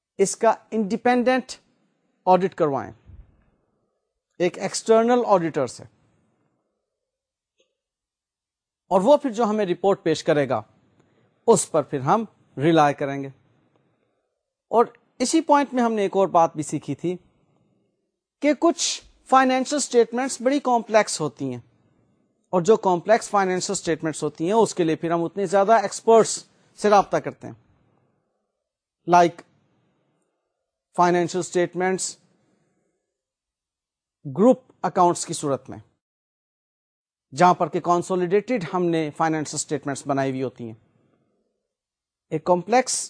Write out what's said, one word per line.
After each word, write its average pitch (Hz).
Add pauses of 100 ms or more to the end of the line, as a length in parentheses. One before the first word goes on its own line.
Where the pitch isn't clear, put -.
(200)
اس 196
کا 226 (180)
انڈیپینڈنٹ 240 (720)
آڈٹ 185
کروائیں 139 (1500)
ایک 170
ایکسٹرنل 226 (120)
آڈیٹر 160
سے، - (3000)
اور 185
وہ 277
پھر 277
جو 214
ہمیں 214
رپورٹ 180
پیش 156
کرے 147
گا، 113 (880)
اس 220
پر 151
پھر 143
ہم 196 (320)
ریلائی 147
کریں 139
گے۔ 135 (1400)
اور 226 (340)
اسی 254
point 285
میں 247
ہم 226
نے 214
ایک 196
اور 190
بات 165
بھی 156
سیکھی 143
تھی 175 (1300)
کہ 294
کچھ 330 (460)
financial 262
statements 240
بڑی 269
complex 220
ہوتی 139
ہیں، 123 (920)
اور 185
جو 196 (120)
complex 190
financial 190
statements 160
ہوتی 151
ہیں، 190
اس 220
کے 175
لیے 160
پھر 165
ہم 170
اتنے 190
زیادہ 196
ایکسپرٹس 220 (420)
سے 208
رابطہ 196
کرتے 135
ہیں، 117 (1500)
Like 175 (1500)
financial 175
statements 175 (2000)
group 170 (200)
accounts 175
کی 135
صورت 135
میں، 107 (1500)
جہاں 175
پر 165
کہ 175 (100)
کنسولیڈیٹڈ 180
ہم 180
نے 160
financial 156
statements 139
بنائی 135
ہوئی 131
ہوتی 120
ہیں۔ 110 (1500)
ایک 156
کمپلیکس 202 (160)